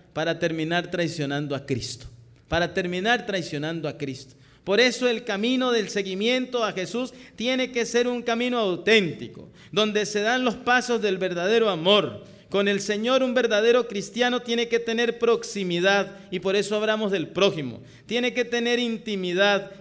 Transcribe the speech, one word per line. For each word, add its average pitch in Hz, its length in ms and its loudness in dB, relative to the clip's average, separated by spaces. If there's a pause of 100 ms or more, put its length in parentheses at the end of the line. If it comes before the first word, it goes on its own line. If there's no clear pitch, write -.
(120)
para 160 260 -2
terminar 165 520 -2
traicionando 147 640 -2
a 131 100 -6
Cristo, - 420 -6 (400)
para 170 280 0
terminar 185 520 0
traicionando 160 600 -4
a 135 80 -8
Cristo? 135 380 -10 (300)
Por 202 160 2
eso 247 280 2
el 233 160 -2
camino 247 480 0
del 214 160 0
seguimiento 226 760 -2
a 202 100 -2
Jesús 226 420 -4 (220)
tiene 254 360 -2
que 233 140 0
ser 240 200 2
un 247 160 -2
camino 240 360 0
auténtico, 180 920 0 (220)
donde 208 320 0
se 208 160 -4
dan 247 240 0
los 214 120 0
pasos 240 440 0
del 196 160 0
verdadero 190 540 2
amor. 165 540 2 (260)
Con 202 160 2
el 202 140 2
Señor 220 420 2
un 247 120 0
verdadero 233 540 4
cristiano 240 520 0
tiene 233 280 -2
que 233 100 2
tener 233 400 -2
proximidad, 196 960 0 (140)
y 185 100 -4
por 190 160 0
eso 202 200 0
hablamos 214 360 0
del 170 160 -2
prójimo. 156 540 0 (240)
Tiene 240 280 0
que 247 100 0
tener 240 340 0
intimidad, 202 920 0 (100)